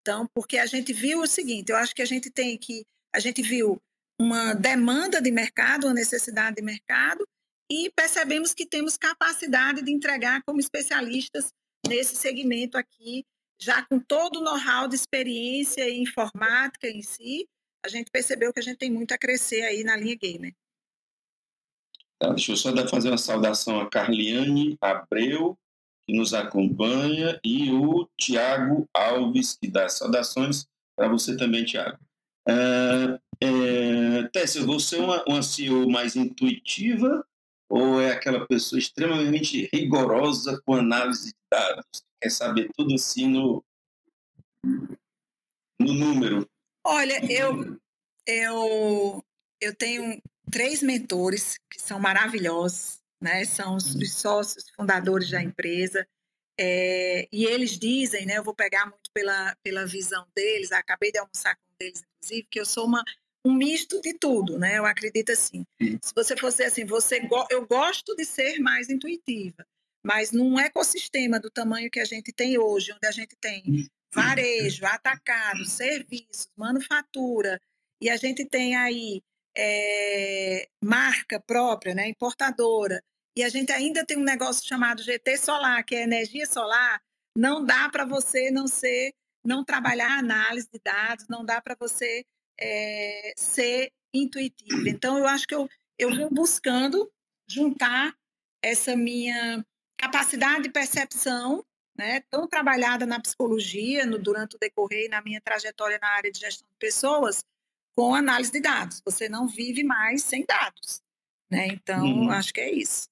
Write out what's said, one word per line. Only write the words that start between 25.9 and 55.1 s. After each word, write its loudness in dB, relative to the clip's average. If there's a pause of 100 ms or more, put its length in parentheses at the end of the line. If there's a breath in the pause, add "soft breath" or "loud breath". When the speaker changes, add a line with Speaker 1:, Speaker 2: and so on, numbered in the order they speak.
Speaker 2:
que -2
nos 2
acompanha, 2
e 2
o 4 (120)
Tiago 2
Alves, 4
que -6
dá 2
saudações 0 (280)
pra 2
você 2
também, 2
Tiago. -4 (480)
É, 4 (240)
é, 2
Tessia, 0
você 0
é 0
uma, 2
uma 2
C -2
E 0
O 6
mais 2
intuitiva 2 (460)
ou 4
é 4
aquela 0
pessoa 2
extremamente 0
rigorosa 2
com 4
análise 2
de -16 (180)
dados, 2
que -12 (200)
quer -2
saber 0
tudo 2
assim 0
no, 2 (2250)
no 4
número? 2 (340)
Speaker 1:
Olha, 2 (120)
eu, 0 (480)
eu, 0 (360)
eu -4
tenho -4 (300)
três 0
mentores 0 (100)
que -16
são -6
maravilhosos, 0 (220)
né? 0
São -2
os, -2
os -4
sócios -2
fundadores 0